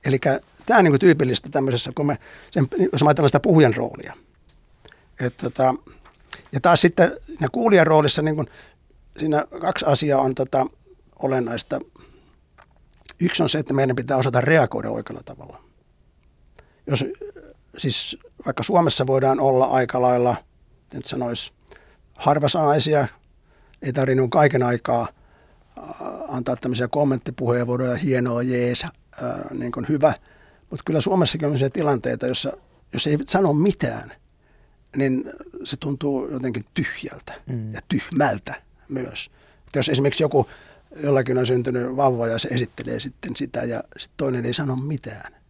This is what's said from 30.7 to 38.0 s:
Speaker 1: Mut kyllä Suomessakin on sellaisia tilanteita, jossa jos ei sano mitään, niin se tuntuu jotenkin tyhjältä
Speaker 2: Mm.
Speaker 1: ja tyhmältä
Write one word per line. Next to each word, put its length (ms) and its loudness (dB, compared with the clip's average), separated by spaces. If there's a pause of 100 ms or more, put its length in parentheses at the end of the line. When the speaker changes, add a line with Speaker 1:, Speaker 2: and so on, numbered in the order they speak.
Speaker 1:
Mut 140 -10
kyllä 160 0
Suomessakin 460 2
on 60 0
sellaisia 180 0
tilanteita, 560 -2
jossa 260 -2 (400)
jos 140 -2
ei 200 0
sano 260 2
mitään, 600 0 (840)
niin 280 0 (400)
se 120 -6
tuntuu 540 -4
jotenkin 340 -6 (100)
tyhjältä 580 -8 (140)
Speaker 2:
Mm. 280 -8
Speaker 1:
ja 140 -10
tyhmältä 720 -2 (260)